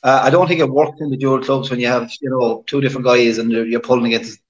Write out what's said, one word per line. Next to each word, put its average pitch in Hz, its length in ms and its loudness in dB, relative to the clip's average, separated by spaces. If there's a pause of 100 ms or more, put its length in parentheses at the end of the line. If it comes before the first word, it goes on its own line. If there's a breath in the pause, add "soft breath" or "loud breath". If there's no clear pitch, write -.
Uh, 131 200 4
I 131 80 4
don't 170 180 4
think 165 120 0
it 135 100 2
works 147 320 0
in 143 80 -6
the 131 80 -4
dual 135 240 0
clubs 135 260 -2
when 123 100 -4
you 123 80 -2
have, 120 240 -2 (120)
you 135 80 -6
know, 117 360 -2
two 143 140 -2
different 135 240 -2
guys 123 320 4
and 113 160 -2
you're, 113 140 -2
you're 117 140 -2
pulling 123 260 0
against, 117 440 -4